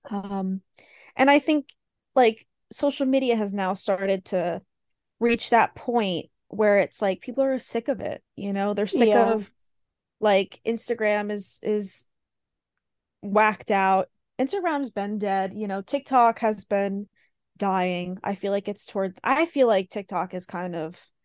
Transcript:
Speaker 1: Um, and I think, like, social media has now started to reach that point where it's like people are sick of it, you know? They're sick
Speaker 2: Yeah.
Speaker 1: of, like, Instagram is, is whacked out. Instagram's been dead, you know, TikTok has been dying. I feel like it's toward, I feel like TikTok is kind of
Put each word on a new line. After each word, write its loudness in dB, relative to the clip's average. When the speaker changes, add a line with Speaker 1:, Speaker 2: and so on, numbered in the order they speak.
Speaker 1:
Um, -6
and 4
I 8
think, 0
like, 2
social 0
media 2
has -2
now -2
started -2
to -2
reach 2
that 4
point -2
where 4
it's 0
like -2
people -4
are 0
sick -4
of -4
it, -8
you -6
know? -2
They're 0
sick 4
Speaker 2:
Yeah. -
Speaker 1:
of, 2
like, 2
Instagram -2
is, -6
is -4
whacked 2
out. 2
Instagram's -2
been -6
dead, -2
you -6
know, -4
TikTok 2
has -2
been -2
dying. -2
I -4
feel -6
like -2
it's -6
toward, -4
I 2
feel 2
like 2
TikTok -6
is -8
kind -8
of -10